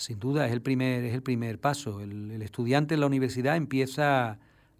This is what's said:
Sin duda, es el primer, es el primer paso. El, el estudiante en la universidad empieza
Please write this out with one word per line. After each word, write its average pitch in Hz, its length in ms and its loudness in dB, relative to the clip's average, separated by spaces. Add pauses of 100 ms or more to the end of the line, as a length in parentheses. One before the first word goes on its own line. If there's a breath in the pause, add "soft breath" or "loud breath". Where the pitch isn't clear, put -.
Sin 113 180 -8
duda, 135 280 0
es 117 80 0
el 120 80 -2
primer, 127 420 0
es 117 80 -4
el 127 100 -4
primer 117 380 -2
paso. 139 400 -2
El, 104 300 -10
el 113 100 -8
estudiante 131 540 2
en 151 60 2
la 143 60 4
universidad 131 500 2
empieza 131 840 0 (420 soft breath)